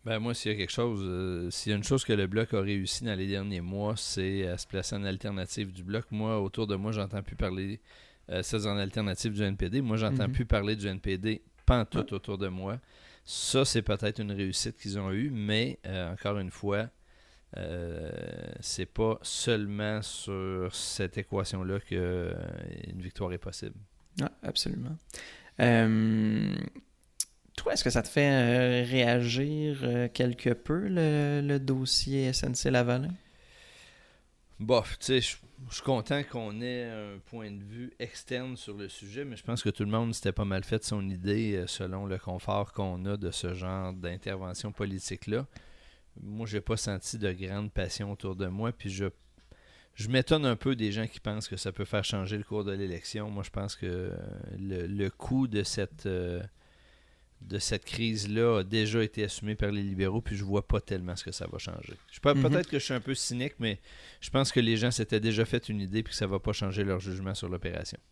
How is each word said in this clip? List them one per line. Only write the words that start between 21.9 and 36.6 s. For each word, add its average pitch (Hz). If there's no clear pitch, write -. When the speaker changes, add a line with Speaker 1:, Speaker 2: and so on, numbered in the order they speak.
Speaker 1:
euh, 90
une 92
victoire 90
est 90
possible. 104
Speaker 2:
Ouais, 139
absolument. -
Euh, 110
toi, -
est-ce -
que 123
ça 117
te -
fait, 143
euh, 123
réagir, 131
euh, 120
quelque 123
peu, 170
le, 151
le 143
dossier 131
S 131
N 127
C -
Lavalin ? 127
Speaker 1:
Bof, 110
tu -
sais, 131
je, -
je 110
suis -
content 139
qu'on 110